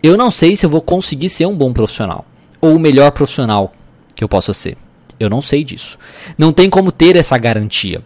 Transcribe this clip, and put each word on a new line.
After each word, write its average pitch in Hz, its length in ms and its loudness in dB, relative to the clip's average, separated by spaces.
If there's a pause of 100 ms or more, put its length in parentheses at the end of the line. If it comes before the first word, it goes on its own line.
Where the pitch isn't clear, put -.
Eu 165 140 6
não 240 140 2
sei 185 260 0
se 190 100 -2
eu 156 40 2
vou 156 120 0
conseguir 180 460 -4
ser 165 180 -2
um 202 100 -4
bom 135 160 0
profissional, 107 540 -4 (340)
ou 160 140 4
o 165 60 2
melhor 143 320 4
profissional 110 600 -2 (420)
que - 100 -6
eu 101 40 -6
possa 98 240 -2
ser. - 240 -8 (420)
Eu 107 120 -2
não 120 100 -2
sei 147 220 -2
disso. - 340 -14 (400)
Não 156 160 2
tem 185 160 4
como 190 220 2
ter 175 240 4
essa 151 240 2
garantia. 107 680 -4